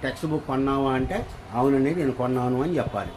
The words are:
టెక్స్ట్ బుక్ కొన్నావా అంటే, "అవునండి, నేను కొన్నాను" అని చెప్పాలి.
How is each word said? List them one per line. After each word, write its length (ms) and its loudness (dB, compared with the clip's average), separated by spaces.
టెక్స్ట్ 220 -4
బుక్ 220 -2
కొన్నావా 440 2
అంటే, 340 0
"అవునండి, 420 4
నేను 160 0
కొన్నాను" 520 0
అని 140 0
చెప్పాలి. 400 -2